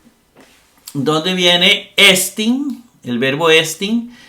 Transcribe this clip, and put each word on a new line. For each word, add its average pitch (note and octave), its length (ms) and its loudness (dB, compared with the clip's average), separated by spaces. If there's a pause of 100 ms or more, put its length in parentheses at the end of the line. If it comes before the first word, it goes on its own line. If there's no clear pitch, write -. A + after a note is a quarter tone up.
(920)
donde D#3 400 -2
viene F3+ 640 2
estin, A3 880 0 (200)
el A#2+ 160 -6
verbo D3+ 300 0
estin, G3 680 0 (140)